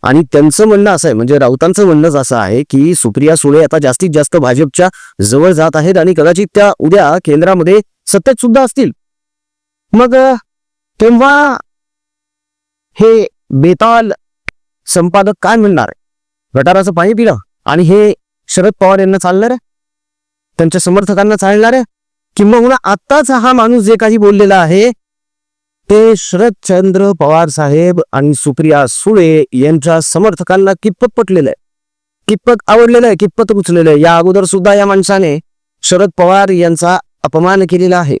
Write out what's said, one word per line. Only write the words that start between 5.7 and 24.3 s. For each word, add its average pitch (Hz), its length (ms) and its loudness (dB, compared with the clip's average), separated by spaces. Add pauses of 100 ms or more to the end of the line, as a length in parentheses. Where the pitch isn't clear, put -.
आहेत 170 240 0
आणि 175 180 0
कदाचित 170 380 0
त्या 202 240 2
उद्या 165 460 2
केंद्रामध्ये 175 560 0 (260)
सत्तेत 226 340 -2
सुद्धा 247 220 2
असतील. 240 280 -2 (1040)
मग, 240 220 2
अ, 262 200 2 (640)
तेव्हा 269 560 2 (1400)
हे 220 260 2 (240)
बेताल 214 640 0 (760)
संपादक 185 460 -2 (100)
काय 214 140 0
म्हणणार? 196 360 0 (600)
गटाराचं 180 380 0
पाणी 175 200 0
पिलं 214 240 0 (280)
आणि 160 180 -2
हे 202 320 2 (340)
शरद 190 320 0
पवार 196 180 2
यांना 190 200 0
चालणार 190 320 -2
आहे? 254 80 -6 (1000)
त्यांच्या 165 220 0
समर्थकांना 202 560 -2
चालणार 208 360 0
आहे? 254 100 0 (540)
किंबहुना 233 380 2 (100)
आत्ताच 254 460 -2
हा 254 220 0
माणूस 233 320 2
जे 220 160 4
काही 220 160 0
बोललेला 202 400 2